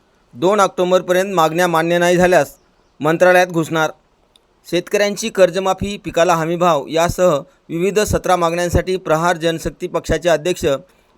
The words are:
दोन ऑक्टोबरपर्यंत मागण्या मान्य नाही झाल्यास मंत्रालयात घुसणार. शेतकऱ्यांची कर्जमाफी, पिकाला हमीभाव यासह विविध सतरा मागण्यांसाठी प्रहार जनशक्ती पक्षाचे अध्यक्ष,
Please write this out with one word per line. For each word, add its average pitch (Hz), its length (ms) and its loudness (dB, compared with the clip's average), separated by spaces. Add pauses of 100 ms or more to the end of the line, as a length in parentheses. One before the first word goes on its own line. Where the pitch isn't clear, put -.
(340)
दोन 185 260 0
ऑक्टोबरपर्यंत 185 760 0
मागण्या 165 320 2
मान्य 170 320 0
नाही 175 180 2
झाल्यास 175 380 2 (460)
मंत्रालयात 180 460 4
घुसणार. 160 440 -2 (800)
शेतकऱ्यांची 202 580 -2
कर्जमाफी, 190 760 0
पिकाला 170 300 0
हमीभाव 165 520 0
यासह 165 520 0 (300)
विविध 180 320 -2
सतरा 180 360 0
मागण्यांसाठी 175 600 -2
प्रहार 170 400 0
जनशक्ती 165 500 -6
पक्षाचे 160 420 -2
अध्यक्ष, 170 360 0 (520)